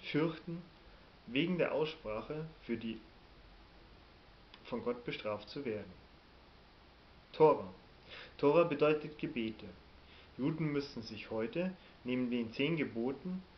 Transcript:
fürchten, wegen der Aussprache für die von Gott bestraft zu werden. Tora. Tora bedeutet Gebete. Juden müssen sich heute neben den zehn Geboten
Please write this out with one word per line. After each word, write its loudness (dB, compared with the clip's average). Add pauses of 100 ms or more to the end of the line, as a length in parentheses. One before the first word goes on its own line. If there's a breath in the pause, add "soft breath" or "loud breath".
(100)
fürchten, 0 (640 loud breath)
wegen 0
der 2
Aussprache -4 (160)
für -2
die -6 (1700)
von -6
Gott -4
bestraft -6
zu -8
werden. -6 (1400)
Tora. 8 (720 loud breath)
Tora 8
bedeutet 2
Gebete. -4 (720 loud breath)
Juden 0
müssen -4
sich -10
heute -2 (320 loud breath)
neben 0
den 0
zehn 2
Geboten -2 (160 loud breath)